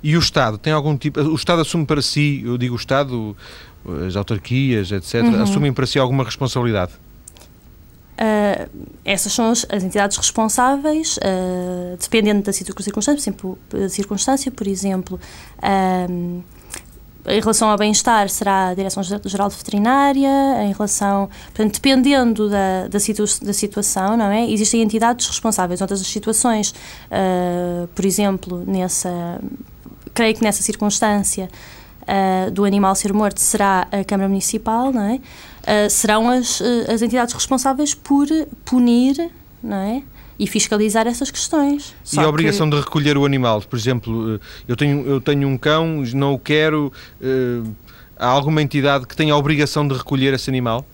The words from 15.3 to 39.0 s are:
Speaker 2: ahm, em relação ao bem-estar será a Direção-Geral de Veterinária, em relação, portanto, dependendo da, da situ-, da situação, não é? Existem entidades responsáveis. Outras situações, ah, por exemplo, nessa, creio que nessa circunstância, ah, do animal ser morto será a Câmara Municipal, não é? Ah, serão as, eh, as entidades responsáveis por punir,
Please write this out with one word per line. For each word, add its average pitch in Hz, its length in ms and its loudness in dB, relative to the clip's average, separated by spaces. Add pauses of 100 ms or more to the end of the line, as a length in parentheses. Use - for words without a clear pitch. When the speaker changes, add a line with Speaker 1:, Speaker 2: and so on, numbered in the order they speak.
Speaker 2:
ahm, 180 760 0 (880)
em 208 120 2
relação 220 300 2
ao 208 80 4
bem-estar 214 520 2
será 190 400 0
a 180 40 -2
Direção-Geral 196 760 -2
de 196 60 -8
Veterinária, 269 1080 2
em 202 100 0
relação, 196 560 0 (240)
portanto, 214 200 2
dependendo 254 760 4
da, 190 380 0
da 208 120 -2
situ-, 208 460 -2
da 202 80 -2
situação, 202 640 -2
não 202 140 2
é? 220 180 0
Existem 220 320 2
entidades 226 460 0
responsáveis. 180 540 -2
Outras 196 200 -2
situações, 214 720 0 (380)
ah, 180 840 -2
por 190 120 -2
exemplo, 185 640 -2
nessa, 180 720 -4 (760)
creio 220 220 2
que 226 80 -2
nessa 208 200 0
circunstância, 202 840 0 (600)
ah, 190 440 2
do 202 140 0
animal 196 300 4
ser 202 180 -2
morto 208 260 0
será 196 520 2
a 196 120 -2
Câmara 196 240 0
Municipal, 226 640 0
não 226 120 0
é? 233 160 0 (480)
Ah, 208 240 4
serão 220 360 2
as, 247 320 2
eh, 240 320 0
as 226 120 2
entidades 240 320 0
responsáveis 269 580 0
por 285 320 2 (400)
punir, 254 640 4 (320)